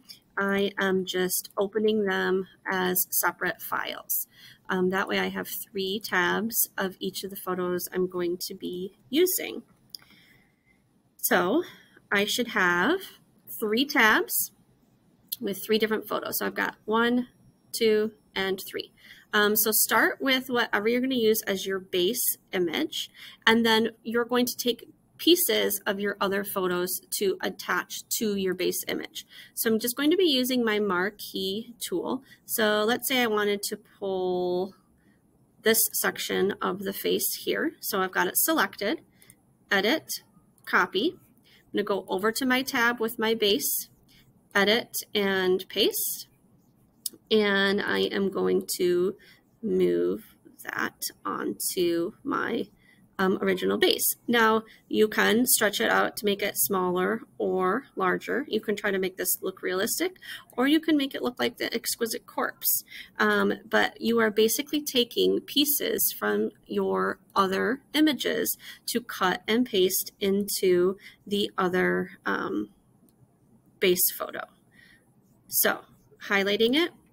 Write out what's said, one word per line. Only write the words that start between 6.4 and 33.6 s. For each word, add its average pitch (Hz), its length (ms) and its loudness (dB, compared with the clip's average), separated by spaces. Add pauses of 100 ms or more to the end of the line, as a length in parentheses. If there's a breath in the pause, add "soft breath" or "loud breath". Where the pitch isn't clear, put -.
of 190 220 -4
each 190 240 -6
of 190 60 -10
the 196 60 -14
photos 180 560 -4
I'm 185 160 0
going 180 300 -4 (100)
to 196 80 -12
be 180 420 -10 (120)
using. 339 540 0 (1500 loud breath)
So 214 460 2 (460 loud breath)
I 202 140 2
should 240 260 -2
have 190 500 2 (600)
three 226 240 0
tabs 277 720 2 (880)
with 196 200 -4
three 220 160 2
different 220 300 -2
photos. - 300 -6
So 196 80 -4
I've 196 100 -6
got 202 300 -4
one, 240 420 2 (460)
two, 214 380 2 (220)
and 190 320 -2
three. - 280 -10 (400 loud breath)
Um, 208 240 4
so 220 140 2
start 240 500 2
with 262 260 2
whatever 220 400 0
you're 247 140 2
gonna 262 140 0
use 220 320 4
as 196 180 -2
your 190 140 -2
base 185 580 0 (160)
image, 185 560 -2 (360 loud breath)
and 226 200 6
then 226 240 4 (140)
you're 233 200 -2
going 247 220 2
to 247 100 -4
take - 320 -4 (300)
pieces 208 680 2
of 196 140 -2
your 202 220 -2
other 202 240 -2
photos 185 560 -2 (160)
to 190 240 0
attach - 640 -6
to 208 300 -2
your 185 160 -2
base 180 340 -4
image. - 380 -8 (280 loud breath)
So - 160 -2
I'm 220 80 4
just 247 200 -4
going 294 140 2
to 359 40 4
be 381 80 2
using 254 400 2
my 208 160 2
marquee 196 960 -4
tool. - 460 -4 (220 loud breath)
So 214 400 0
let's 247 240 -2
say 254 120 2
I 240 60 2
wanted 208 360 0